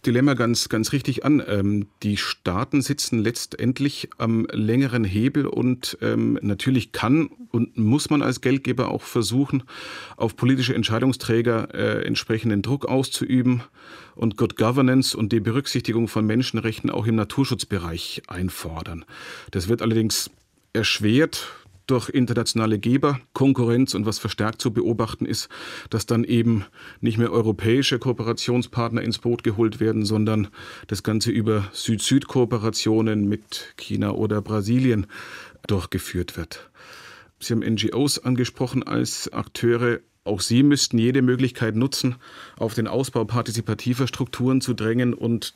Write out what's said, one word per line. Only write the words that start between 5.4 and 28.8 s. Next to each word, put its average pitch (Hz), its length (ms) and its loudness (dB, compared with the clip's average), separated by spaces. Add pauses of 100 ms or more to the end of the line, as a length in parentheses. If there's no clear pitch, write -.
und, 127 540 -2
ähm, 113 400 0
natürlich 117 520 0
kann 143 360 2 (220)
und 120 260 -2
muss 117 320 2
man 147 140 2
als 120 180 -2
Geldgeber 127 520 0
auch - 100 -4
versuchen, 123 640 0 (520)
auf 117 200 -2
politische 127 400 2
Entscheidungsträger, 117 1000 0
äh, 107 300 -2
entsprechenden 110 580 0
Druck 131 240 -2
auszuüben 127 800 0 (500)
und 113 220 -2
Good 117 180 0
Governance 127 640 2
und 107 140 0
die 117 80 4
Berücksichtigung 117 640 0
von 110 180 0
Menschenrechten 110 680 0
auch 107 160 -2
im 113 100 2
Naturschutzbereich 101 1120 -2
einfordern. 87 760 -8 (460)
Das 90 160 -4
wird 113 160 0
allerdings 110 480 0 (420)
erschwert 110 760 0 (400)
durch 127 200 0
internationale 113 720 0
Geber, 135 400 2 (120)
Konkurrenz 127 640 4
und 101 120 -2
was 107 120 -2
verstärkt 110 420 -4
zu 120 120 -2
beobachten 117 520 -2
ist, - 240 -4 (400)
dass 107 160 -2
dann 117 200 2
eben 113 400 2 (360)
nicht 113 160 0
mehr 117 140 2
europäische 113 680 2
Kooperationspartner 117 1000 -2